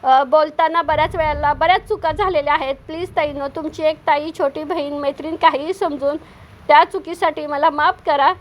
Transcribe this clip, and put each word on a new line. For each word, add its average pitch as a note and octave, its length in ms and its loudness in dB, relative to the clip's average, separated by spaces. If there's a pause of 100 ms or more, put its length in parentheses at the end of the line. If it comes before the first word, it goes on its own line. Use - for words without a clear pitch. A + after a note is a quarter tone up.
अ, C4 200 6
बोलताना D#4 580 2
बऱ्याच D#4 340 0
वेळेला D4 380 0
बऱ्याच E4+ 340 2
चुका E4+ 240 -2
झालेल्या D#4 420 0
आहेत. C#4 220 -2
प्लीज E4 400 -10
ताईंनो, C#4+ 320 -2
तुमची D#4 360 -8
एक D#4 140 2 (100)
ताई, D4+ 320 0
छोटी D4+ 240 -2
बहीण, D4 300 -4
मैत्रीण C#4+ 420 -6
काहीही D#4+ 380 0
समजून D4 440 -4 (500)
त्या D4+ 160 6
चुकीसाठी E4 640 -4
मला D4 220 0
माफ D4+ 360 -2
करा. D4 360 2